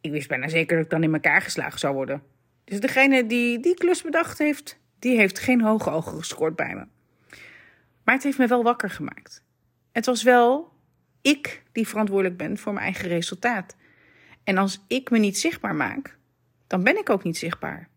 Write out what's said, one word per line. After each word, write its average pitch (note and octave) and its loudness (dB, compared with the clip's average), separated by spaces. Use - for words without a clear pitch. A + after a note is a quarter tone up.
Ik D3 -8
wist D3 -6
bijna C3 -4
zeker E3 0
dat D#3+ 2
ik E3 -8
dan D#3+ 2
in D#3 2
elkaar D#3 2
geslagen - -8
zou C#3 -2
worden. C3+ -4
Dus G3+ -8
degene C4 4
die A#3+ -2
die E4+ 0
klus F4+ 0
bedacht E4 -4
heeft, D4+ -2
die A#3+ 2
heeft G3 2
geen B3 2
hoge G#3+ 2
ogen D#3 -4
gescoord D#3+ -4
bij - -6
me. - -14
Maar A#3+ 2
het C4+ -4
heeft C#4 -2
me B3+ 4
wel A#3+ 2
wakker A#3 0
gemaakt. - -14
Het A3+ -4
was A#3 0
wel B3 6
ik - 0
die A3+ -2
verantwoordelijk G3 0
ben F#3+ -6
voor G#3 -8
mijn - -6
eigen F#3+ -6
resultaat. F3+ -4
En F#3+ 0
als G3 -2
ik C4 -4
me A#3 4
niet G3+ 2
zichtbaar D#4+ -2
maak, - -6
dan F#3 0
ben D4 4
ik G#4 -4
ook G3 2
niet E3 -4
zichtbaar. D#3+ -8